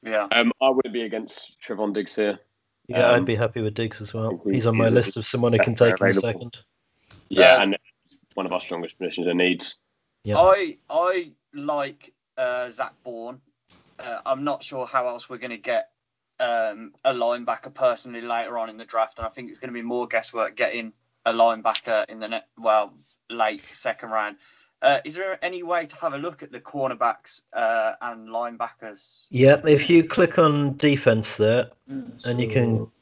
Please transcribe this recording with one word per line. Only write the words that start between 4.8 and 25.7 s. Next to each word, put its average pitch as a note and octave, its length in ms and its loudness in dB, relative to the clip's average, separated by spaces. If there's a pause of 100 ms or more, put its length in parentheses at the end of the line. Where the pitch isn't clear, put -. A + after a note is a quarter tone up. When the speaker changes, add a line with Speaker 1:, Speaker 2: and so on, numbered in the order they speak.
Speaker 2:
he's A2+ 80 4
Speaker 3:
list A2+ 240 2
of A2 100 -6
someone A#2+ 260 2
I A2 60 4
can A#2 160 2
Speaker 2:
better A#2 220 6
Speaker 3:
take - 40 0
in G2 140 4
the F#2+ 40 4
Speaker 2:
available. A#2 320 -4
Speaker 3:
second. - 60 -20 (720)
Speaker 2:
Yeah, F#2 260 8
Speaker 1:
Uh, - 60 4
Speaker 2:
and G2 160 0 (560)
one F#2+ 140 -6
of F2+ 60 -6
our F2+ 80 -2
strongest E2+ 360 -10
positions F2 300 -4
in F2 100 0
needs. F2+ 400 0 (460)
Speaker 3:
Yeah. G#2 160 -2
Speaker 1:
I, F#3 380 4 (120)
I F3 420 -2 (220)
like, C#3+ 600 -6 (240)
uh, B2 340 -4
Zach A#2 220 -10 (100)
Bourne. A#2+ 380 -14 (580)
Uh, A#2 260 -10
I'm C3+ 200 -4
not C#3+ 180 -4
sure B2+ 240 -8
how B2 200 -2
else A#2+ 220 -10
we're B2+ 80 -12
gonna A#2 200 -12
get, A2+ 340 -4 (480)
um, A2+ 640 -4
a C3+ 100 0
linebacker A#2+ 600 -4
personally A#2+ 480 -2
later A#2 360 -6
on A2+ 120 -6
in A2 80 -18
the A#2 80 -16
draft, A2 340 -4
and A2+ 80 -8
I - 20 -6
think A#2+ 220 -16
it's - 80 -20
gonna B2+ 140 -12
be A#2+ 100 -10
more A#2+ 240 -4
guesswork A2+ 480 -6
getting A2+ 380 -6 (320)
a A#2 80 0
linebacker A2+ 760 0
in A2 100 -16
the G#2+ 100 -10
ne-, A2 120 -8 (160)
well, G#2+ 360 0 (360)
late A2 320 -2 (120)
second A#2 360 -8
round. G#2 280 -4 (440)
Uh, E3+ 220 4
is D#3 120 -14
there F#3+ 280 -8
any F3 180 -6
way E3+ 240 -2